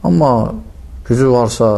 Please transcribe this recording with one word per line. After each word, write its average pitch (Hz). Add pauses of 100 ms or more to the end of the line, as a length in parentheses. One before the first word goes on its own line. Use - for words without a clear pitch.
Amma 160 (720)
gücü 127
varsa 117